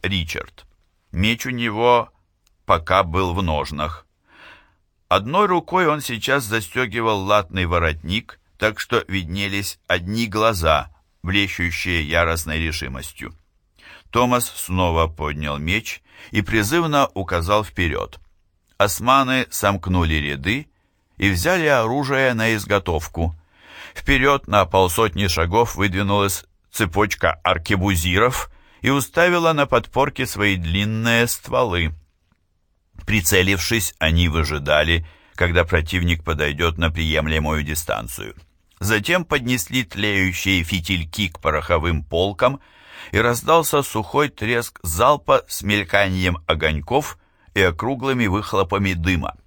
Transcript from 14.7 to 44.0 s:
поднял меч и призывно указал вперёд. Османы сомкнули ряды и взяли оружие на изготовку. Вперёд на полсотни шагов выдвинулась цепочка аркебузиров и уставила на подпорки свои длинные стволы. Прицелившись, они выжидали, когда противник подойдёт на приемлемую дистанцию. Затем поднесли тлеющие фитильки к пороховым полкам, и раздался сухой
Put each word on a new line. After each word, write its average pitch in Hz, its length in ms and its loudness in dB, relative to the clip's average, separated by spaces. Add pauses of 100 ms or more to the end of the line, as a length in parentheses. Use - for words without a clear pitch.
поднял 76 500 -6
меч 87 460 -4 (260)
и 110 140 0
призывно 139 720 2
указал 92 480 0
вперёд. 76 560 -4 (580)
Османы 127 720 2
сомкнули 90 640 0
ряды 73 520 -2 (500)
и 98 140 2
взяли 156 340 0
оружие 135 680 2
на 113 200 0
изготовку. 87 800 -2 (600)
Вперёд 139 520 2
на 101 180 4
полсотни 95 640 2
шагов 87 480 0
выдвинулась 101 720 0 (260)
цепочка 98 640 0 (100)
аркебузиров 92 1080 0 (300)
и 123 100 2
уставила 165 640 2
на 147 120 2
подпорки 131 600 0
свои 101 320 0
длинные 110 680 0
стволы. 98 640 -2 (1120)
Прицелившись, 98 920 0
они 82 320 2
выжидали, 76 800 0 (260)
когда 87 300 2
противник 85 600 0
подойдёт 78 540 -2
на 82 140 0
приемлемую 78 720 0
дистанцию. 55 720 -8 (440)
Затем 110 460 0
поднесли 127 580 -2
тлеющие 95 800 0
фитильки 87 680 -2
к - 100 -14
пороховым 78 640 0
полкам, 101 560 0 (520)
и - 60 -2
раздался 127 640 2
сухой 135 460 -2